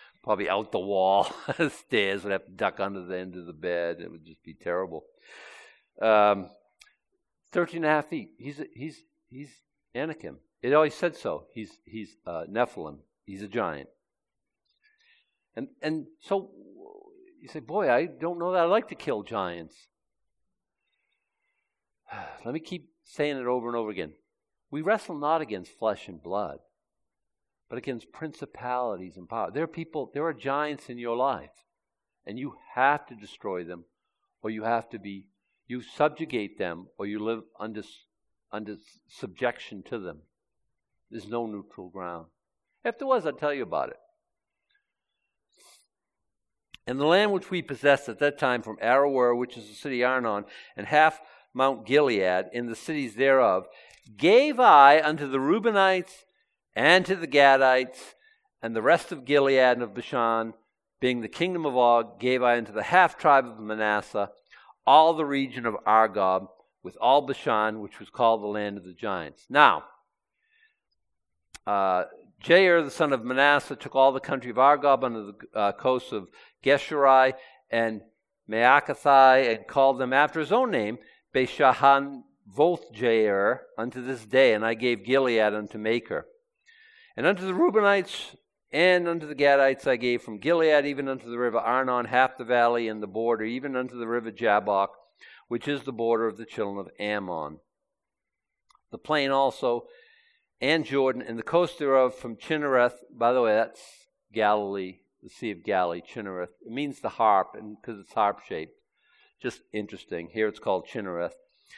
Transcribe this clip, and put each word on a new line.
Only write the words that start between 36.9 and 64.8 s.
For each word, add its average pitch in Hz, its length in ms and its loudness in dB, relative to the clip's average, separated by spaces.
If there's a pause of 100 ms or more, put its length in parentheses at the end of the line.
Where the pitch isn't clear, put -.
or 98 80 -8
you 104 120 -6
live 110 260 -6 (140)
under, 107 240 -12 (720)
under 104 240 -12 (320)
subjection - 760 -8
to 120 140 -10
them. 85 200 -14 (960)
There's 107 140 -16
no 117 200 -8
neutral 101 420 -14
ground. 87 380 -14 (580)
If 226 140 -6
there 269 100 -10
was, 226 180 0
I'd 143 100 -6
tell 147 160 -4
you 131 120 -6
about 76 240 -6
it. - 100 -18 (3000)
"And 131 140 -4
the 147 40 0
land 202 280 4
which 185 180 -4
we 175 120 -4
possessed 139 460 2
at - 120 -6
that 147 180 0
time 123 240 0
from 107 140 -12
Aroer, 127 600 2
which 123 200 -6
is 107 100 -16
the 107 80 -20
city 127 300 -4
Arnon, 117 400 -2 (320)
and 101 100 -10
half 156 340 2 (320)
Mount 127 320 0
Gilead, 98 680 2
in 120 160 -6
the 113 80 -10
cities 139 400 -8
thereof, 123 500 4 (500)
gave 233 440 4
I 151 440 10
unto 151 240 -2
the 135 100 -2
Reubenites 190 840 0 (520)
and 170 300 4
to 196 100 -2
the 165 100 -8
Gadites, 135 880 4 (480)
and 113 140 -6
the 107 60 -4
rest 156 280 2
of 139 140 -14
Gilead 139 340 2
and 123 240 4
of 101 120 -10
Bashan, 113 600 -2 (460)
being 123 220 -2
the 107 60 -8
kingdom 170 380 -4
of 127 100 -4
Og, 120 440 4
gave 127 200 0
I 120 160 2
unto 110 160 -6
the 104 120 -4
half 180 340 2
tribe 135 280 4
of 110 120 -18
Manasseh, 107 720 -2 (560)